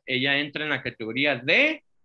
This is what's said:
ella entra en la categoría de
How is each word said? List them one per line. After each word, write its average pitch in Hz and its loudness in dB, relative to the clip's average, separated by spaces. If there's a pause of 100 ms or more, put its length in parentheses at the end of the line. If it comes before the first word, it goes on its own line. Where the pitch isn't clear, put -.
ella 135 0
entra 147 -4
en 151 -4
la 139 -2
categoría 127 -2
de 226 2 (220)